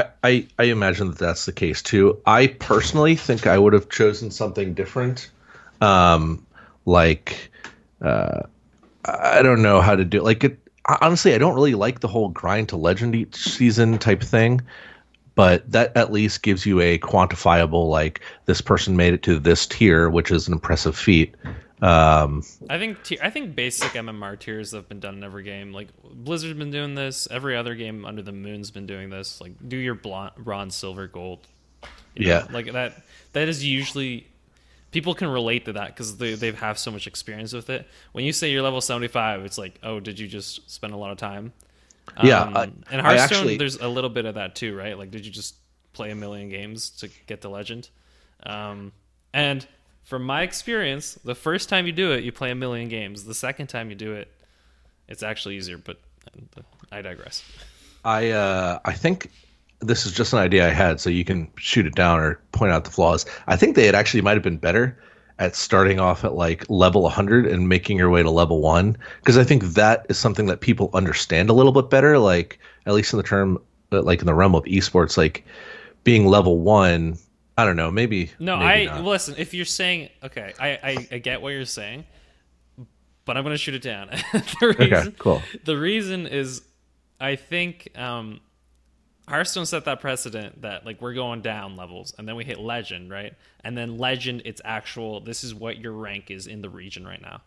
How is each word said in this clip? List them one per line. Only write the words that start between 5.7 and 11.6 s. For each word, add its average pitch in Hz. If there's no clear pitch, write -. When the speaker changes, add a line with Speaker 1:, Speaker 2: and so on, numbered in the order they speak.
Speaker 1:
Um, 85
like, 82
uh, 50
I -
don't 123
know 101
how 101
to 95
do 92
it. 82
Like, 113
it, -
honestly, 165
I 113
don't 147
really 139